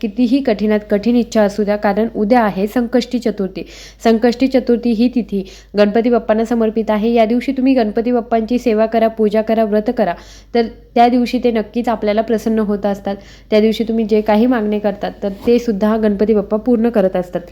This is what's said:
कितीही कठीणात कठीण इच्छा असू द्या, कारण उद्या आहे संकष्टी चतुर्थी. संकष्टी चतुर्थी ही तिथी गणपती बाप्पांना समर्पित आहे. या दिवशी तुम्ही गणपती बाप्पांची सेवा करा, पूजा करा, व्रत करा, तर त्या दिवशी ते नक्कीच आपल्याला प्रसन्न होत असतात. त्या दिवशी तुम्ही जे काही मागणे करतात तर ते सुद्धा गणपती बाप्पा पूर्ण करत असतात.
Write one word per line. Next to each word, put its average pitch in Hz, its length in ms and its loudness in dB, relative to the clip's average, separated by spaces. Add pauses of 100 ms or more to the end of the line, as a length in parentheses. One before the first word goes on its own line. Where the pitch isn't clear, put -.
कितीही 247 420 0
कठीणात 214 380 0 (100)
कठीण 214 260 0
इच्छा 226 260 0
असू 202 220 0
द्या, 202 120 -2
कारण 208 400 -2
उद्या 214 260 2
आहे 196 240 -2
संकष्टी 233 520 -2
चतुर्थी. 202 440 -6 (420)
संकष्टी 233 440 2
चतुर्थी 247 420 0
ही 233 240 2
तिथी 202 340 -4 (300)
गणपती 208 320 2
बाप्पांना 226 340 0
समर्पित 220 460 -2
आहे. 214 220 0
या 233 120 4
दिवशी 240 280 -2
तुम्ही 262 220 2
गणपती 226 380 0
बाप्पांची 233 460 -2
सेवा 226 280 0
करा, 226 220 2
पूजा 220 340 0
करा, 220 220 0
व्रत 214 340 0
करा, 175 160 0 (400)
तर 233 80 2 (320)
त्या 240 140 6
दिवशी 240 360 0
ते 240 60 2
नक्कीच 226 380 -4
आपल्याला 214 340 0
प्रसन्न 220 360 -2
होत 208 280 -2
असतात. 202 300 -4 (340)
त्या 214 100 4
दिवशी 220 240 2
तुम्ही 226 200 -2
जे 214 160 2
काही 214 260 2
मागणे 214 320 0
करतात 196 340 -4 (100)
तर 202 60 -4 (180)
ते 240 120 4
सुद्धा 214 380 0
गणपती 214 380 2
बाप्पा 202 220 -2
पूर्ण 226 320 0
करत 190 280 0
असतात. 175 240 -6 (120)